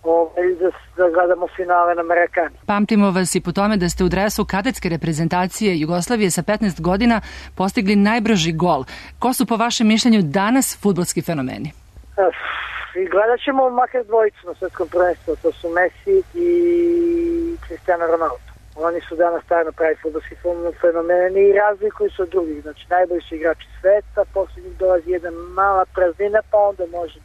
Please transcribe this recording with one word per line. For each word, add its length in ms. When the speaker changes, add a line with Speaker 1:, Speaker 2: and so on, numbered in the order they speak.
Speaker 1:
ovaj, 440
da, 100
da 160
gledamo 420
finale 400
na 80
Marakani. 520
Speaker 2:
Pamtimo 460
vas 240
i 60
po 100
tome 260
da 120
ste 140
u 60
dresu 360
kadetske 440
reprezentacije 880
Jugoslavije 520
sa 120
petnaest 380
godina 400
postigli 400
najbrži 560
gol. 320
Ko 140
su 120
po 100
vašem 320
mišljenju 340
danas 600
fudbalski 400
fenomeni? 500
Speaker 1:
Eh, 840
i 120
gledat 320
ćemo 240
makar 360
dvojicu 420
na 120
svetskom 280
prvenstvu, 540
to 100
su 180
Messi 480
i 140
Cristiano 400
Ronaldo. 440
Oni 240
su 60
danas 280
stvarno 280
pravi 300
fudbalski 340
fenomeni 680
i 40
razlikuju 560
se 120
od 80
drugih. 320
Znači, 280
najbolji 320
su 140
igrači 320
sveta, 400
posle 300
njih 140
dolazi 340
jedna 200
mala 540
praznina, 440
pa 60
onda 340
može 340